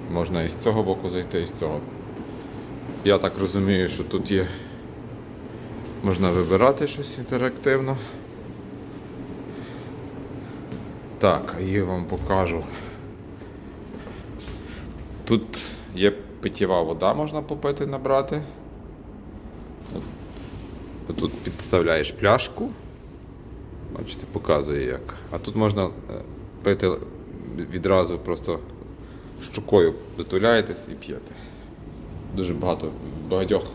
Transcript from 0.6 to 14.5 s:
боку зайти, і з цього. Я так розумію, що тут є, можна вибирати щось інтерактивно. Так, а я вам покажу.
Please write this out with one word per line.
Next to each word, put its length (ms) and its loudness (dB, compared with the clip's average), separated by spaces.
боку 260 0
зайти, 340 0
і 40 -2
з 60 -8
цього. 280 -2
Я 140 8
так 220 2
розумію, 480 4
що 160 -2
тут 260 -2
є, 160 4
можна 280 4
вибирати 580 6
щось 300 -6
інтерактивно. 800 2
Так, 400 4
а 20 -4
я 240 2
вам 200 0
покажу. 600 2